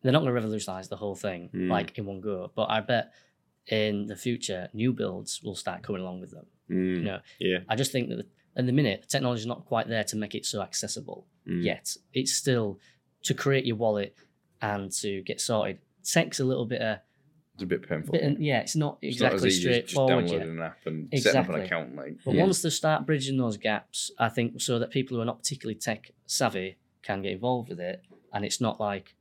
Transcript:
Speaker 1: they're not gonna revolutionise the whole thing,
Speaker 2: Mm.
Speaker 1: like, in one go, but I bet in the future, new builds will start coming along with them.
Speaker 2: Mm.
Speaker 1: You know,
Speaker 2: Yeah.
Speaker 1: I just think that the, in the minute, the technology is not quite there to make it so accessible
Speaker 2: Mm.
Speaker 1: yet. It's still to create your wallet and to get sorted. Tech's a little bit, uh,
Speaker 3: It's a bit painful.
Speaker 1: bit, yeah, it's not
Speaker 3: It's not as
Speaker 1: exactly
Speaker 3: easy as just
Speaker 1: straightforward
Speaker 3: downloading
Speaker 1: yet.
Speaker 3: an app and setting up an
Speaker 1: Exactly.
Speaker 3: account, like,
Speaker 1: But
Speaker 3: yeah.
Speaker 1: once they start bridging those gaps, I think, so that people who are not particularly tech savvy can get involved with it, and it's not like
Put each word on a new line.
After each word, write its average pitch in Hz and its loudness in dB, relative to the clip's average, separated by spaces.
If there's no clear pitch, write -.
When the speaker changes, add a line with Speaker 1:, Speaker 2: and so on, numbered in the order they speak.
Speaker 1:
they're 127 4
not 151 8
gonna 135 2
revolutionise 107 -2
the 101 -8
whole 101 -4
thing, 87 -6
Speaker 2:
Mm. 92 -2
Speaker 1:
like, 95 0
in 104 -6
one 98 -8
go, 95 -4
but 110 0
I 110 4
bet 117 0
in 107 2
the 104 -8
future, 101 -4
new 117 2
builds 101 -4
will 101 -6
start 90 -6
coming 98 -4
along 92 -8
with 90 -14
them. - -18
Speaker 2:
Mm. 92 2
Speaker 1:
You 87 0
know, 98 -2
Speaker 2:
Yeah. 92 2
Speaker 1:
I 113 2
just 135 0
think 123 0
that 117 -4
the, 117 -8
in 127 2
the 123 2
minute, 127 4
the - -20
technology 123 0
is 110 -8
not 120 -8
quite 113 0
there 110 0
to - -4
make 107 -4
it 110 -4
so 104 -2
accessible - -8
Speaker 2:
Mm. 87 0
Speaker 1:
yet. - -2
It's 135 0
still 110 2
to 147 2
create 135 2
your 117 0
wallet 107 0
and 101 -2
to 98 -4
get - -6
sorted. 104 0
Tech's - 2
a 135 2
little 127 2
bit, 120 -2
uh, 107 0
Speaker 3:
It's - -8
a 95 -4
bit - -2
painful. 78 -4
Speaker 1:
bit, 147 2
yeah, 139 2
it's - -4
not 147 0
Speaker 3:
It's 131 -4
not 127 4
as 98 2
Speaker 1:
exactly 123 6
Speaker 3:
easy 95 4
as 87 0
just 117 -2
Speaker 1:
straightforward 104 4
Speaker 3:
downloading 82 0
Speaker 1:
yet. 82 -6
Speaker 3:
an 82 -6
app - -8
and 80 -6
setting 135 6
up - 0
an 85 -2
Speaker 1:
Exactly. 78 0
Speaker 3:
account, 78 -4
like, 67 -10
Speaker 1:
But 135 2
Speaker 3:
yeah. - 6
Speaker 1:
once 185 4
they 165 0
start 156 2
bridging 135 0
those 120 2
gaps, - -2
I 117 4
think, 117 -2
so 120 2
that - -2
people 127 -2
who 117 0
are 113 0
not 120 -2
particularly - -6
tech - -4
savvy 98 -2
can 98 -4
get 98 -2
involved 120 -2
with 90 -10
it, - -6
and 104 -2
it's - -2
not 113 0
like 101 -4